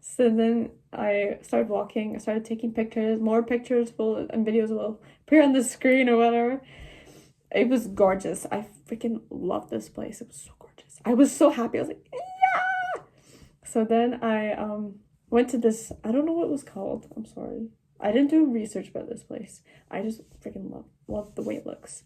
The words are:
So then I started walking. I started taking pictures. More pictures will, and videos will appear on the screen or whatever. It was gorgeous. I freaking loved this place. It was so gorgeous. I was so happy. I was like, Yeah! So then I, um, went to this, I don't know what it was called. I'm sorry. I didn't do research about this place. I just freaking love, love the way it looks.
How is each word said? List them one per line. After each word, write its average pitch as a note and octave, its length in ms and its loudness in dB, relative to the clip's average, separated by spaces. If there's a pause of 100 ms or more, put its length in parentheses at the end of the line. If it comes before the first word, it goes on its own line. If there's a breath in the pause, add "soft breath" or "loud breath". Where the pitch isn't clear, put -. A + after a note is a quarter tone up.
So - 280 0
then A3+ 420 2 (220)
I G3+ 500 0
started A#3 260 0
walking. G#3+ 460 -4
I G#3+ 40 -8
started A3 260 -4
taking A3+ 280 -6
pictures. A3 480 -2
More A3 220 2
pictures A#3+ 540 0
will, A3 340 -2
and A3 160 0
videos A3 240 2
will G#3+ 300 -4 (260 soft breath)
appear D#4 160 8
on C#4 100 6
the C4 100 4
screen C4 460 2
or A#3+ 80 4
whatever. A#3 460 2 (920 loud breath)
It A3+ 160 2
was A#3+ 180 2
gorgeous. F#3+ 640 0
I G#3 160 -6 (220)
freaking A3+ 420 -6
loved - 400 -6
this A3 180 -6
place. - 320 -12
It - 80 -16
was - 80 -20
so - 220 -20
gorgeous. - 460 -20
I A#3+ 100 2
was B3+ 200 6
so D4+ 160 6
happy. A#3 280 -2
I - 40 0
was - 60 -4
like, - 240 -14
Yeah! F#5 920 -2 (600 soft breath)
So A3 200 0
then A#3 380 0
I, G#3+ 300 0
um, G#3 440 -6 (340)
went A#3+ 200 4
to C4 80 -2
this, A3+ 340 0 (120)
I G#3+ 60 -4
don't C#4 160 2
know E4 60 0
what E4+ 140 0
it - 40 -2
was C#4 140 -4
called. G3+ 420 -10 (100)
I'm A3 80 -12
sorry. - 440 -12 (320)
I G#3 120 -2
didn't C#4 180 4
do D#4 160 6
research G#3+ 420 -4
about - 200 -10
this - 140 -12
place. - 400 -14 (280 soft breath)
I F#3+ 120 -6
just A3 200 -6 (180)
freaking G3 300 -12
love, - 160 -14 (200)
love G#3 280 -8
the A3+ 80 -8
way G#3+ 120 -4
it - 120 -10
looks. - 400 -14